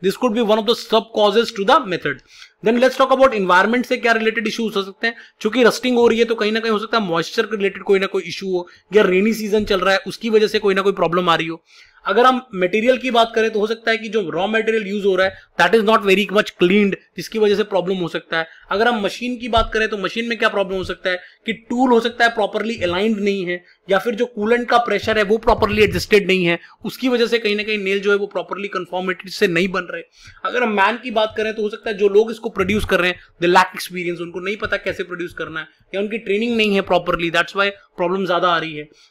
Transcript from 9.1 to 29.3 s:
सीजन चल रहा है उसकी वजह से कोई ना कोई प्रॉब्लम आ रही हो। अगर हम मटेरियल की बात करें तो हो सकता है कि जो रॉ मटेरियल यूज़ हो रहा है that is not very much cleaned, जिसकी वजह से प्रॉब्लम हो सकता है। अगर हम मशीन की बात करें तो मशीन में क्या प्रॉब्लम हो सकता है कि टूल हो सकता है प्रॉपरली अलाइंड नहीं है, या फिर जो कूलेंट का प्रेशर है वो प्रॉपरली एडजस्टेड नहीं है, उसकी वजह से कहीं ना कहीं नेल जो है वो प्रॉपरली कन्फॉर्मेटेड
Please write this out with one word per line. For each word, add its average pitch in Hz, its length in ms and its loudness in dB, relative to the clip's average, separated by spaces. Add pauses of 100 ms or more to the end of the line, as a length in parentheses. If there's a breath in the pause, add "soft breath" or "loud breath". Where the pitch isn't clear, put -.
सीजन 214 320 -2
चल 196 140 0
रहा 190 140 2
है 190 140 2
उसकी 220 220 -6
वजह 214 180 4
से 214 120 -2
कोई 196 160 2
ना 196 60 2
कोई 196 120 2
प्रॉब्लम 180 360 0
आ 160 60 4
रही 160 120 -2
हो। 165 160 -10 (420 soft breath)
अगर 208 200 4
हम 247 160 4 (140)
मटेरियल 214 420 2
की 247 140 -6
बात 233 240 2
करें 220 160 2
तो 214 80 -2
हो 214 80 0
सकता 226 240 -4
है 226 60 0
कि 220 120 -10
जो 208 200 -2
रॉ 165 180 -2
मटेरियल 220 400 -2
यूज़ 196 180 -4
हो 190 100 2
रहा 190 120 2
है - 120 -12 (200 loud breath)
that 175 160 4
is 220 120 4
not 214 180 4
very 196 240 4
much 208 200 0 (120)
cleaned, 196 340 4 (220 soft breath)
जिसकी 214 220 -6
वजह 208 160 4
से 208 80 2
प्रॉब्लम 190 340 -2
हो 170 100 -4
सकता 165 300 -6
है। 160 100 -2 (240 loud breath)
अगर 208 160 2
हम 233 140 0
मशीन 240 360 -6
की 233 120 -10
बात 220 240 2
करें 220 160 0
तो 220 80 -6
मशीन 202 280 -6
में 233 120 -4
क्या 220 120 2
प्रॉब्लम 190 280 -2
हो 180 60 -4
सकता 185 260 -6
है 180 100 -2 (260 loud breath)
कि 226 80 -4 (160)
टूल 247 220 2
हो 226 80 6
सकता 233 260 0
है 233 100 0
प्रॉपरली 214 480 -4
अलाइंड 196 360 0
नहीं 196 260 -2
है, 175 180 -6 (260 soft breath)
या 190 100 2
फिर 220 160 -4
जो 233 100 -2
कूलेंट 233 440 0
का 247 80 4
प्रेशर 214 400 0
है 214 60 4
वो 208 140 2
प्रॉपरली 214 460 2
एडजस्टेड 180 440 2
नहीं 185 180 2
है, 170 120 2 (280 loud breath)
उसकी 254 240 -4
वजह 233 180 2
से 226 120 0
कहीं 208 160 0
ना 208 80 -4
कहीं 214 140 -4
नेल 196 220 -2
जो 202 120 0
है 202 60 4
वो 202 100 -6
प्रॉपरली 190 400 -8
कन्फॉर्मेटेड 185 640 -6